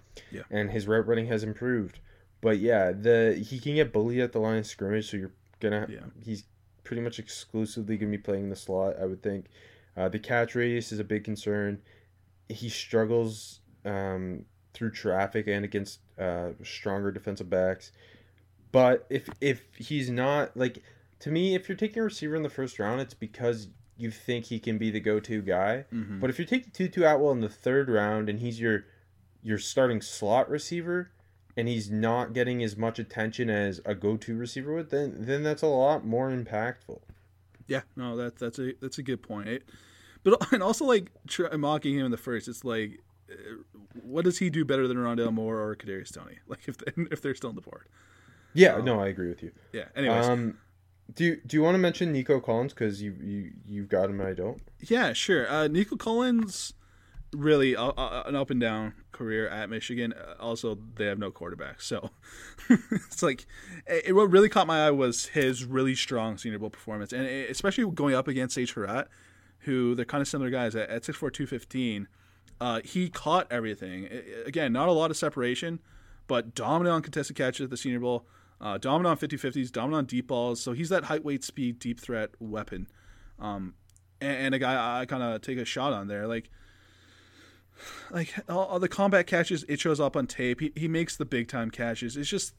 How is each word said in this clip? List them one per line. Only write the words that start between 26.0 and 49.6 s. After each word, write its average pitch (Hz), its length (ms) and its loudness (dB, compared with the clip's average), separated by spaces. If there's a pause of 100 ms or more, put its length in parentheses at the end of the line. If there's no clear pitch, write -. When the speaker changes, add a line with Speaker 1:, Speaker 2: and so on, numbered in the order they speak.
Speaker 2:
But 127 100 0
if 127 100 -2
you're 170 80 -4
taking 254 240 0
Tutu 185 320 0
Atwell 147 300 6
in 123 80 0
the 107 80 0
third 131 400 2
round 107 400 2
and 104 100 -2
he's 117 200 -4
your, 110 260 2 (580)
your 110 140 0
starting 123 440 2
slot 110 480 2
receiver 175 600 -4 (460)
and 117 100 0
he's 110 240 -2
not 113 420 2
getting 123 300 0
as 101 140 -2
much 113 200 -2
attention 113 520 -2
as 101 360 0
a 107 80 0
go-to 110 440 -2
receiver 131 360 -6
would, 160 160 -4
then, 139 300 0
then 135 240 -2
that's 151 180 0
a 156 60 4
lot 139 380 4
more 120 260 0
impactful. 117 680 -4 (680)
Speaker 1:
Yeah, 131 140 -2 (160)
no, 123 200 -6
that, 120 200 -6
that's 117 200 -6
a, 131 240 -4
that's 131 160 -10
a 147 60 -6
good 127 180 -4
point. 104 280 -10
It, 127 140 -8 (600)
but, 208 240 6
<laughs> - 60 -12
and 208 100 4
also, 226 220 2
like, 214 260 4 (160)
tr-, 165 300 -2
mocking 147 420 0
him 135 60 0
in 123 60 0
the 117 60 0
first, 120 300 -6
it's 120 160 -12
like, 113 380 -4 (280)
uh, - 40 -16 (680)
what 139 220 -2
does 180 160 2
he 185 100 2
do 156 140 2
better 135 240 2
than 123 100 0
Rondale 117 360 0
Moore 110 260 0
or 107 160 -4
Kadarius 98 380 -10
Toney? - 280 -16
<laughs> - 60 -20
Like, - 200 -12
if, - 100 -10 (340)
if 151 100 -6
they're 135 140 -4
still 123 140 -10
on 113 60 -12
the - 60 -12
board. - 260 -18 (640)
Speaker 2:
Yeah, 175 220 10
Speaker 1:
Um, 113 100 0
Speaker 2:
no, 117 140 4
I 98 80 2
agree 95 220 -4
with 87 120 -8
you. 80 100 -12 (200)